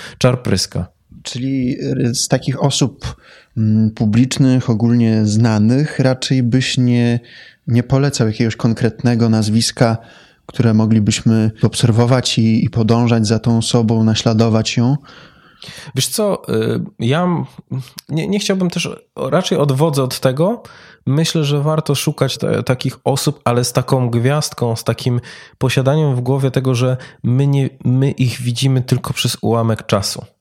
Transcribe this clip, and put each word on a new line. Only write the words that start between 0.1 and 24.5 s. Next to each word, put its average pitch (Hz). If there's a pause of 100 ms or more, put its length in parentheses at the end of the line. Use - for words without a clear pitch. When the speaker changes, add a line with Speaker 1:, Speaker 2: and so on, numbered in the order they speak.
Speaker 1:
czar 123
pryska. - (360)
Speaker 2:
Czyli, 131 (300)
e, 117
z -
takich 131
osób, - (400)
mm, 110
publicznych, 127
ogólnie 113
znanych, 113
raczej 131
byś 123
nie, 120 (460)
nie 120
polecał 135
jakiegoś 110
konkretnego 117
nazwiska, 110 (500)
które 113
moglibyśmy 110 (120)
obserwować 120
i, 113
i 113
podążać 117
za 110
tą 117
osobą, 113
naśladować 110
ją? 123 (960)
Speaker 1:
Wiesz 131
co, 208
y, 113 (180)
ja 143
m-, 165 (640)
nie, 160
nie 202
chciałbym 190
też - (280)
raczej 165
odwodzę 143
od 127
tego. 160 (440)
Myślę, 156
że 143
warto 156
szukać 139
te, 107
takich 127
osób, 139
ale 120
z -
taką 127
gwiazdką, 120